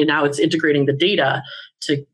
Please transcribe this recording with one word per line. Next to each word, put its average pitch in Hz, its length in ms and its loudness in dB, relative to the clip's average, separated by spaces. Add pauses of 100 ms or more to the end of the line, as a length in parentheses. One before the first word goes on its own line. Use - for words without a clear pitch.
now 151 180 2
it's 143 140 -2
integrating 156 480 2
the 139 60 0
data 147 480 0 (420)
to 143 200 -2 (100)